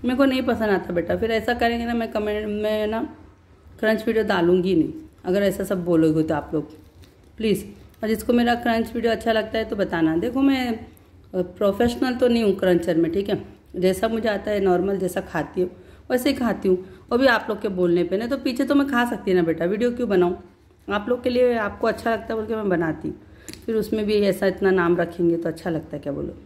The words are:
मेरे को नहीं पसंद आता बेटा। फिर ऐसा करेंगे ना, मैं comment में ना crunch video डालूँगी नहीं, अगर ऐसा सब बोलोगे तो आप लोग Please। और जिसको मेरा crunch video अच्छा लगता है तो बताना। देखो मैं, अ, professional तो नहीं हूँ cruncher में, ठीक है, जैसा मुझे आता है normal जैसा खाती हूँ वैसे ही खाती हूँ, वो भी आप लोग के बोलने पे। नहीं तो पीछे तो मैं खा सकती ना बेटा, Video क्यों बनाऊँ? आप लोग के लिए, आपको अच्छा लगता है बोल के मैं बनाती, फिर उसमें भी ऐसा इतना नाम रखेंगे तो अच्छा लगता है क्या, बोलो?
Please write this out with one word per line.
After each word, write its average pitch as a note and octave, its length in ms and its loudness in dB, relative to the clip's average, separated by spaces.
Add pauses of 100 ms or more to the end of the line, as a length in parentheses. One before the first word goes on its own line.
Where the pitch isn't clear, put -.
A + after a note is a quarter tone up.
मेरे B3 140 0
को C#4 80 4
नहीं C4 160 0
पसंद A3 300 0
आता F3+ 220 -2
बेटा। E3+ 240 0
फिर A3 140 -2
ऐसा A3 220 0
करेंगे A#3 320 0
ना, A#3 80 -4
मैं A3+ 180 -4
comment G#3 420 -4
में G#3+ 340 -2
ना A3+ 140 -2 (760)
crunch A3 280 0
video A3 180 2
डालूँगी F#3 500 2
नहीं, D#3+ 180 2 (320)
अगर F#3+ 180 2
ऐसा G3 200 0
सब F#3+ 220 -2
बोलोगे D#3+ 380 4
तो D#3+ 120 -2
आप D3 180 -6
लोग D3+ 180 -4 (640)
Please। A3 260 0 (400)
और A3 40 -4
जिसको A3 260 0
मेरा A#3+ 240 4
crunch A3+ 380 -2
video A3+ 160 0
अच्छा A3 200 -2
लगता A3 260 -2
है A3 80 -2
तो A3 100 -6
बताना। E3 420 0
देखो A#3+ 240 -2
मैं, C4+ 260 2 (680)
अ, F#3 80 -2 (160)
professional A#3+ 580 0
तो B3 120 2
नहीं A#3 160 4
हूँ G3 120 4
cruncher F3 420 2
में, E3 140 2
ठीक G3+ 180 -2
है, G3 120 -2 (360)
जैसा F#3 300 2
मुझे A3+ 220 0
आता G3+ 220 -2
है G#3 80 0
normal F#3+ 380 2
जैसा F#3 260 -2
खाती F3+ 380 -4
हूँ F3+ 80 0 (420)
वैसे B3+ 180 2
ही C#4 60 0
खाती G#3 340 0
हूँ, F#3 80 4 (340)
वो A#3+ 60 2
भी C4+ 100 6
आप A3+ 220 4
लोग G#3 120 -4
के G#3+ 80 -4
बोलने F3 340 2
पे। F3+ 140 -2
नहीं A#3 120 -4
तो C#4 100 -2
पीछे C4 260 -2
तो C#4 100 2
मैं C#4 120 4
खा A#3+ 220 2
सकती G3+ 240 -2
ना F3+ 100 4
बेटा, D#3+ 220 0
Video G#3+ 260 0
क्यों A#3+ 180 -4
बनाऊँ? F3+ 280 4 (500)
आप G3+ 220 -2
लोग A#3+ 140 -2
के B3+ 60 0
लिए, B3 280 4
आपको G#3 300 -2
अच्छा A3 240 0
लगता A3+ 140 -4
है A#3 100 -6
बोल A3 120 -4
के A3 80 -4
मैं G#3+ 140 -2
बनाती, D#3+ 420 -2 (540)
फिर A3+ 100 -2
उसमें G#3+ 300 0
भी G#3 180 2
ऐसा G3 240 2
इतना F#3+ 240 2
नाम F3 260 4
रखेंगे E3+ 400 2
तो E3+ 120 -4
अच्छा D#3+ 200 -6
लगता D#3 260 -4
है D3 80 -8
क्या, C#3+ 100 -6
बोलो? D3 320 -8